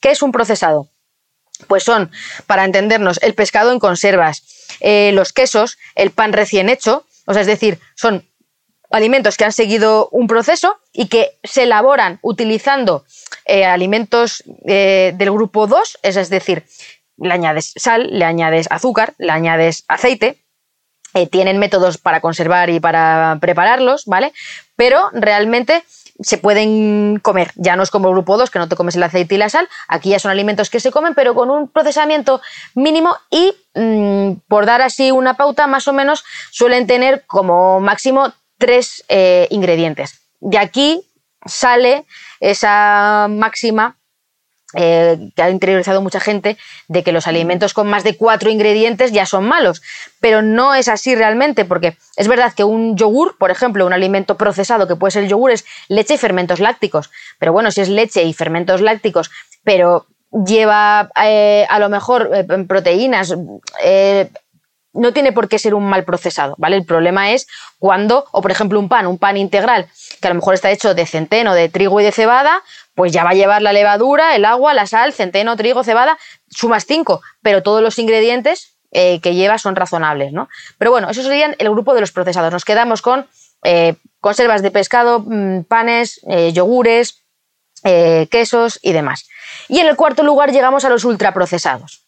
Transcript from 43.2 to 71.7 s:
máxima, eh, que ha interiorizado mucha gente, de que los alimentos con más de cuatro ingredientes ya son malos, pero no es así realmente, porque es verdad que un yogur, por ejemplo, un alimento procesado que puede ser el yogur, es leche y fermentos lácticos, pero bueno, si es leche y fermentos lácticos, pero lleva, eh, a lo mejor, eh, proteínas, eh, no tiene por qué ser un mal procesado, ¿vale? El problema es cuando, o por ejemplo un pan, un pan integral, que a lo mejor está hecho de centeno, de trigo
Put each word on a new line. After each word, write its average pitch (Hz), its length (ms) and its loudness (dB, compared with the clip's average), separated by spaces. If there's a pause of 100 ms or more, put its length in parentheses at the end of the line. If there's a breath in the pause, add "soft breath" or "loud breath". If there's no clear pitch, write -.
máxima, 220 680 -2 (800)
eh, 165 600 0
que - 80 -2
ha 175 80 2
interiorizado 190 500 0
mucha 196 180 -6
gente, 208 380 -4 (300 loud breath)
de 175 160 -2
que 175 80 -2
los 165 160 -2
alimentos 170 460 -2
con 208 140 -2
más 208 160 -2
de 214 140 0
cuatro 220 320 0
ingredientes 220 600 0
ya 208 140 2
son 190 220 -2
malos, 247 340 0 (380 loud breath)
pero 220 220 2
no 233 320 2
es 262 140 0
así 247 260 -2
realmente, 226 520 0
porque 175 300 -2 (200)
es 202 120 -2
verdad 240 280 2
que 208 80 0
un 226 340 0
yogur, 226 400 0
por 185 140 0
ejemplo, 196 340 0
un 180 80 0
alimento 190 440 -2
procesado 202 500 0
que 175 80 -2
puede 190 160 -2
ser 202 140 -2
el 190 40 -6
yogur, 233 220 2
es 226 140 -2 (240 loud breath)
leche 220 260 0
y - 20 -2
fermentos 180 420 -2
lácticos, 202 520 -2 (260 loud breath)
pero 156 160 -2
bueno, 214 160 2
si 202 120 -2
es 185 80 -2
leche 208 340 0
y 165 100 -2
fermentos 170 480 -2
lácticos, 214 480 -2 (340 loud breath)
pero 180 440 2 (380)
lleva, 208 640 2 (140)
eh, 208 460 4
a 208 100 2
lo 208 100 0
mejor, 226 440 -2
eh, 196 100 0 (240)
proteínas, 190 680 0 (480)
eh, 196 460 2 (640)
no 240 160 0
tiene 277 200 0
por 208 180 -2
qué 220 100 -2
ser 208 140 -2
un 202 140 -2
mal 190 160 0
procesado, 170 560 -4
¿vale? 170 180 0
El 185 80 -4
problema 175 460 0
es 262 160 -2 (320 loud breath)
cuando, 208 520 0
o 196 100 -2
por 190 100 -2
ejemplo 202 280 -2
un 196 100 -4
pan, 220 180 2
un 180 100 -4
pan 196 200 0
integral, 196 500 0 (340 loud breath)
que 196 60 -2
a - 20 0
lo 180 60 0
mejor 180 180 0
está 190 160 0
hecho 202 240 0
de 170 140 -2
centeno, 190 480 0
de 170 120 2
trigo 190 320 0